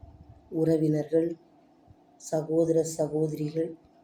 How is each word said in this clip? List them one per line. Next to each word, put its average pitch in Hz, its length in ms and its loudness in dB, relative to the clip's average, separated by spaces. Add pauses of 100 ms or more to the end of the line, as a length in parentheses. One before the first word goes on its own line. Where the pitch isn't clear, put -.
(500)
உறவினர்கள், 160 880 2 (800)
சகோதர 160 680 0
சகோதரிகள் 156 920 -2 (280)